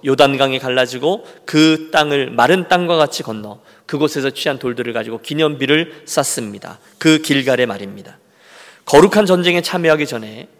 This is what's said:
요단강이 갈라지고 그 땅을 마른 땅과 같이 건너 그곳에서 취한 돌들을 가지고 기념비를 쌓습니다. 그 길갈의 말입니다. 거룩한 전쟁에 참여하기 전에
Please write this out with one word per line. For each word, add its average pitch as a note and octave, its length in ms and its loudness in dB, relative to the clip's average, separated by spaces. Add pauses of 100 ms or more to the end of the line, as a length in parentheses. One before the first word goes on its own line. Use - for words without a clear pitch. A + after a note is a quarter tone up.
요단강이 C3+ 540 2
갈라지고 B2+ 680 -2 (200)
그 D#3 460 2
땅을 C#3+ 400 0
마른 F3 360 2
땅과 F3 280 2
같이 D3+ 260 0
건너 G#2+ 400 -12 (240)
그곳에서 C#3+ 460 -2
취한 C#3 260 -4
돌들을 A#2+ 360 -6
가지고 A2+ 280 -8
기념비를 D3+ 840 -2
쌓습니다. G2+ 720 -6 (180)
그 D#3 240 4
길갈의 C3 460 0
말입니다. G2+ 500 -12 (680)
거룩한 F#3+ 420 6
전쟁에 F3+ 340 2
참여하기 D#3+ 460 0
전에 A2 400 -12 (120)